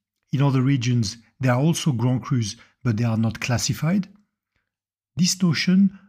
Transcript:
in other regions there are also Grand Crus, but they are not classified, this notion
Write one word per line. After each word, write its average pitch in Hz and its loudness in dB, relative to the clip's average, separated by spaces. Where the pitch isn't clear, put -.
in 135 0
other 135 2
regions 120 0
there 127 2
are 123 0
also 160 0
Grand 123 -2
Crus, 113 -2
but 117 0
they 120 -2
are 113 0
not 110 0
classified, 147 -2
this 175 -2
notion 185 2